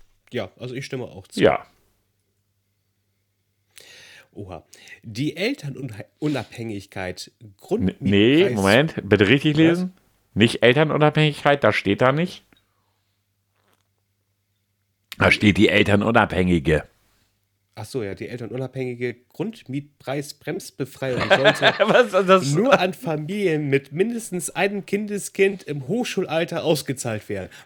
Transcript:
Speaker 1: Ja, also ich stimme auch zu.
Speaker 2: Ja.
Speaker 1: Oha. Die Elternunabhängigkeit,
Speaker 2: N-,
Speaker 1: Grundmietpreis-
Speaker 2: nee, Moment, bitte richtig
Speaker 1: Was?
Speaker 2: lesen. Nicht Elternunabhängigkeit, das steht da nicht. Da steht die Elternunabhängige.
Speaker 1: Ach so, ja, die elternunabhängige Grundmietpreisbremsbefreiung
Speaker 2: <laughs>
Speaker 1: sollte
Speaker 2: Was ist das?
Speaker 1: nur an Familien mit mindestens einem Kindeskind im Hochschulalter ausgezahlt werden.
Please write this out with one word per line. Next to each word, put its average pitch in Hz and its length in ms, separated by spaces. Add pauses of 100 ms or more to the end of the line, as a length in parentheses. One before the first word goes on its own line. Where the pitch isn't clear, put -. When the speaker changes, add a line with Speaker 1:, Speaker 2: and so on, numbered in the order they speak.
(300)
Speaker 1:
Ja, 101 280
also 123 160
ich 139 100
stimme 127 200
auch - 240
zu. - 120
Speaker 2:
Ja. 82 240 (2750)
Speaker 1:
Oha. 82 320 (400)
Die 120 320
Elternunabhängigkeit, 117 1900 (100)
Speaker 2:
N-, 104 200
Speaker 1:
Grundmietpreis- 190 400
Speaker 2:
nee, 131 500
Moment, 110 440 (140)
bitte 101 200
richtig 143 260
Speaker 1:
Was? 147 40
Speaker 2:
lesen. 175 340 (420)
Nicht 110 300
Elternunabhängigkeit, 147 1000
das 107 140
steht 98 240
da 127 100
nicht. 160 320 (2750)
Da 92 120
steht 104 280
die 107 100
Elternunabhängige. 95 1120 (920)
Speaker 1:
Ach 113 80
so, 120 200
ja, 98 100
die 104 140
elternunabhängige 123 880 (160)
Grundmietpreisbremsbefreiung 147 1900
Speaker 2:
<laughs> 110 80
Speaker 1:
sollte - 460 (140)
Speaker 2:
Was 214 240
ist 185 160
das? 180 240
Speaker 1:
nur 220 260
an 185 160
Familien 156 760
mit 139 220
mindestens 196 600
einem 196 360
Kindeskind 202 800
im 139 240
Hochschulalter 170 760
ausgezahlt 139 640
werden. 95 200 (180)